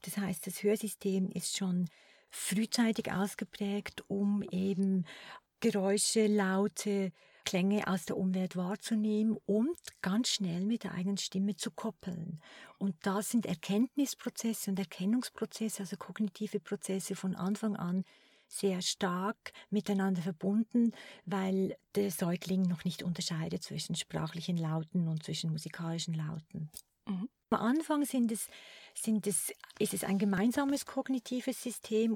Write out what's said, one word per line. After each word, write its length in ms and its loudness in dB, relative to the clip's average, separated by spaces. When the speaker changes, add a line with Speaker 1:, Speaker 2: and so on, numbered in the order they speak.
Speaker 1:
Das 160 -6
heißt, 280 -2
das 160 -8
Hörsystem 680 2
ist 260 -4
schon 320 2
frühzeitig 800 0
ausgeprägt, 1000 -4
um 340 2
eben 640 2
Geräusche, 640 4
Laute, 840 2
Klänge 380 2
aus 180 0
der 140 -2
Umwelt 380 0
wahrzunehmen 880 0
und 320 2
ganz 260 2
schnell 380 0
mit 180 0
der 80 -6
eigenen 240 0
Stimme 400 0
zu 140 -4
koppeln. 680 -6
Und 240 0
da 200 0
sind 240 2
Erkenntnisprozesse 1200 0
und 80 0
Erkennungsprozesse, 1000 -2
also 160 -6
kognitive 640 -4
Prozesse 560 -4
von 180 -2
Anfang 400 -2
an 300 0
sehr 360 0
stark 720 -2
miteinander 520 2
verbunden, 720 2
weil 520 0
der 160 2
Säugling 520 0
noch 220 2
nicht 180 -4
unterscheidet 600 -2
zwischen 320 -6
sprachlichen 640 -2
Lauten 500 0
und 160 -2
zwischen 260 -2
musikalischen 600 -4
Lauten. 580 -6
Speaker 2:
Mhm. 240 -4
Speaker 1:
Am 120 4
Anfang 440 2
sind 260 2
es, 180 -4
sind 320 0
es, 280 -2
ist 160 0
es 100 -2
ein 140 2
gemeinsames 680 2
kognitives 760 -2
System 540 2